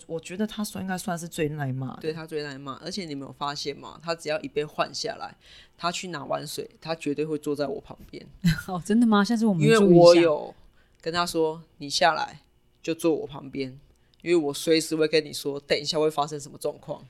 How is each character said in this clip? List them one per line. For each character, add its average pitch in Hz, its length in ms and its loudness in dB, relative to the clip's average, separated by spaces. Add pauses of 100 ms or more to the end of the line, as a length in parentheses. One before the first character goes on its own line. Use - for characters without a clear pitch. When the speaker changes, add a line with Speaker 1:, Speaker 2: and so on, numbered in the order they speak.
Speaker 1:
我 165 140 -8
觉 175 160 -14
得 214 100 -2
他 214 160 -8
算， 190 220 -8
应 190 40 -8
该 185 80 -4
算 175 220 -6
是 170 80 -10
最 160 220 -2
耐 147 240 -4
骂 131 220 -6
的。 - 80 -18
Speaker 2:
对， 156 100 -4
他 160 120 -10
最 156 200 -8
耐 139 120 -12
骂， 139 180 -12
而 - 140 -14
且 190 160 -8
你 156 120 -10
没 139 80 -10
有 135 80 -16
发 143 200 -6
现 147 240 -8
吗？ 131 240 -18
他 165 140 -4
只 165 140 -8
要 156 120 -2
一 143 60 -12
被 147 180 -4
换 151 300 -6
下 - 220 -6
来， - 180 -12 (420)
他 170 140 -4
去 180 180 -8
拿 147 160 -8
完 147 220 -4
水， - 240 -10 (100)
他 160 140 -6
绝 151 180 -4
对 143 120 -2
会 156 120 -4
坐 147 200 -4
在 143 100 -2
我 - 140 -6
旁 - 180 -20 (100)
边。 - 160 -18 (180)
Speaker 3:
<laughs> 165 260 0
哦， 180 180 -6
真 220 140 4
的 240 40 6
吗？ 208 200 6
下 233 120 0
次 220 80 0
我 214 80 4
们 165 80 0
注 156 60 6
意 220 60 8
一 - 20 8
下。 208 100 6
Speaker 2:
因 190 60 6
为 170 80 10
我 175 160 12
有 165 400 4 (460)
跟 165 120 -6
他 175 140 0
说 160 340 -2 (180)
：“你 143 120 -12
下 160 240 4
来 - 280 -8 (380)
就 165 140 -4
坐 160 180 0
我 - 140 -4
旁 139 240 -14
边， 131 260 -10 (440)
因 165 100 -6
为 175 60 4
我 143 180 0
随 160 260 2
时 156 140 -6
会 156 140 0
跟 156 160 0
你 143 80 -14
说， 143 260 -8
等 - 180 -2
一 - 60 -6
下 151 160 -4
会 156 100 2
发 147 160 0
生 151 140 -8
什 143 100 -14
么 - 80 -20
状 135 220 -8
况。” 143 320 -12